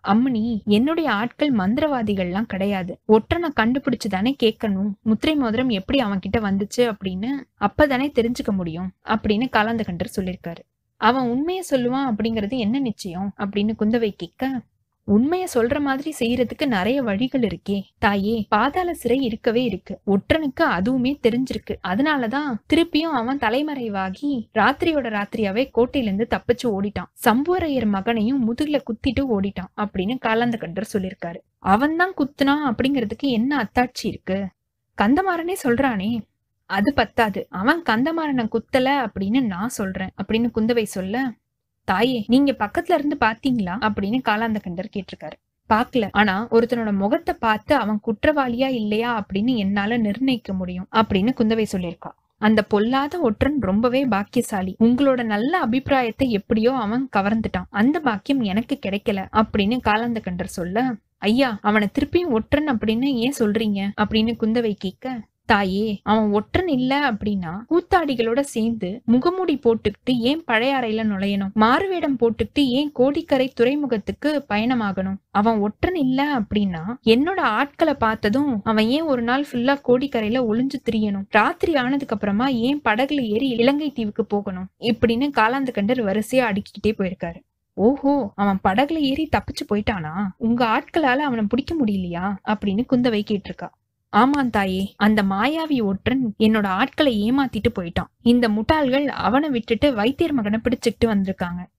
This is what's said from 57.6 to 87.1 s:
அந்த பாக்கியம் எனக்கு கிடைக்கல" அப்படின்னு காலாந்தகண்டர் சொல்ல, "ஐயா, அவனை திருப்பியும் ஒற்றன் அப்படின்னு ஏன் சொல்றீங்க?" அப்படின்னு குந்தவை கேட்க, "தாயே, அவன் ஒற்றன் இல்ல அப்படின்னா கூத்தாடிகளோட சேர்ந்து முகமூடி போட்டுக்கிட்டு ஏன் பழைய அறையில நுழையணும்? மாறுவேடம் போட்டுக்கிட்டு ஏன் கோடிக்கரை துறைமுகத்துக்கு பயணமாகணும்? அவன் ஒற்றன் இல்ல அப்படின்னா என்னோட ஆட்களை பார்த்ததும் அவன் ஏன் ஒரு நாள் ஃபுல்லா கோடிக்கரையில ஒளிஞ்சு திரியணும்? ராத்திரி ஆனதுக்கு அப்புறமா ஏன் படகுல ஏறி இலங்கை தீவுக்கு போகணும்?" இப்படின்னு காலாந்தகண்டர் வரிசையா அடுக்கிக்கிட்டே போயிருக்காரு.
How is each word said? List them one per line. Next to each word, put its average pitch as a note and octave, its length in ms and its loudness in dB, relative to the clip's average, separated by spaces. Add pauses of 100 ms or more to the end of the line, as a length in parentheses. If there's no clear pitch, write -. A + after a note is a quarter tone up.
அந்த C4+ 300 2
பாக்கியம் C4 400 -2
எனக்கு A3 460 -2
கிடைக்கல" G3 460 -2
அப்படின்னு G#3+ 520 0
காலாந்தகண்டர் G#3 760 -2
சொல்ல, G#3 360 -2 (240)
"ஐயா, A3+ 440 2
அவனை G#3 260 2 (120)
திருப்பியும் F4 300 0
ஒற்றன் C4 460 0
அப்படின்னு A3 280 0
ஏன் C4 340 0
சொல்றீங்க?" G#3 500 0 (120)
அப்படின்னு A3 400 2
குந்தவை A3+ 320 0
கேட்க, G#3+ 480 -8 (260)
"தாயே, G3+ 560 0
அவன் G#3+ 280 2
ஒற்றன் G#3+ 380 0
இல்ல C4+ 440 0
அப்படின்னா G3 400 -4 (160)
கூத்தாடிகளோட C#4+ 720 0
சேர்ந்து A3+ 640 -4
முகமூடி E4+ 540 2
போட்டுக்கிட்டு A#3 600 0
ஏன் C#4+ 260 0
பழைய B3 320 2
அறையில A3+ 300 -2
நுழையணும்? G3 480 -2
மாறுவேடம் C#4+ 640 2
போட்டுக்கிட்டு A#3 400 0
ஏன் C#4+ 340 2
கோடிக்கரை C#4 560 0
துறைமுகத்துக்கு C4+ 1000 -2
பயணமாகணும்? G3+ 680 -2 (140)
அவன் G#3+ 280 2
ஒற்றன் G#3 360 -2
இல்ல C4+ 460 0
அப்படின்னா G3 420 -2 (220)
என்னோட D4 360 4
ஆட்களை C#4 540 0
பார்த்ததும் A3+ 720 0
அவன் G#3+ 220 2
ஏன் C#4+ 160 2
ஒரு C4+ 200 0
நாள் C4 300 0
ஃபுல்லா B3+ 260 0 (100)
கோடிக்கரையில B3 640 0
ஒளிஞ்சு B3+ 260 -2 (120)
திரியணும்? G#3 380 -2
ராத்திரி D#4 460 2
ஆனதுக்கு C4 400 0
அப்புறமா G#3 340 0
ஏன் C4 360 0
படகுல C4+ 360 0
ஏறி A#3 280 0
இலங்கை C4+ 440 2
தீவுக்கு G#3+ 340 -4
போகணும்?" F#3+ 420 -6 (120)
இப்படின்னு A#3 500 0
காலாந்தகண்டர் A#3+ 720 0
வரிசையா G#3+ 420 0
அடுக்கிக்கிட்டே G#3 540 -2
போயிருக்காரு. F3+ 420 -6 (340)